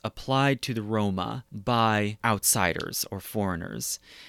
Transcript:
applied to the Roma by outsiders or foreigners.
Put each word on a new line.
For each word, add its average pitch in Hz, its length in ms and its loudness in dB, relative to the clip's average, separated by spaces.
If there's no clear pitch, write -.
applied 135 580 0
to 123 140 -4
the 110 80 -4
Roma 107 680 0
by 107 720 2
outsiders - 840 2
or 98 100 -6
foreigners. 90 800 -4